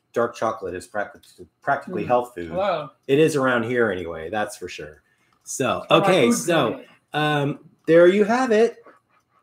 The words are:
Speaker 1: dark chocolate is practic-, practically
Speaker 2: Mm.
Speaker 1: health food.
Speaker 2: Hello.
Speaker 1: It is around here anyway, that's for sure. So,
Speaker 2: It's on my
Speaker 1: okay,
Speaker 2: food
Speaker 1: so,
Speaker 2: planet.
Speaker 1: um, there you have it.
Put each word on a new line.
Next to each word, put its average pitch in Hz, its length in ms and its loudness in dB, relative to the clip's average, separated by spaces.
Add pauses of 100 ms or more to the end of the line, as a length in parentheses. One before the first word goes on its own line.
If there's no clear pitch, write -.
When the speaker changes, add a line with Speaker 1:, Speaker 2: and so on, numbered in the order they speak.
(120)
Speaker 1:
dark 117 240 -2
chocolate 98 400 -6
is 90 100 -12
practic-, - 380 -10 (380)
practically 143 420 -4
Speaker 2:
Mm. - 40 -8
Speaker 1:
health 123 280 0
food. 85 160 -10
Speaker 2:
Hello. 170 380 -4 (180)
Speaker 1:
It 139 120 2
is 156 180 2
around 127 260 0
here 120 260 0
anyway, 85 400 -8
that's 107 280 -6
for 90 100 -14
sure. 78 340 -16 (420)
So, 110 400 -4
Speaker 2:
It's - 80 -2
on 156 100 6
my 196 40 -2
Speaker 1:
okay, 185 220 4
Speaker 2:
food - 60 2
Speaker 1:
so, 156 380 0
Speaker 2:
planet. - 160 -12 (260)
Speaker 1:
um, 147 460 -2 (260)
there 170 220 8
you 196 180 4
have 240 260 0
it. 226 320 2 (600)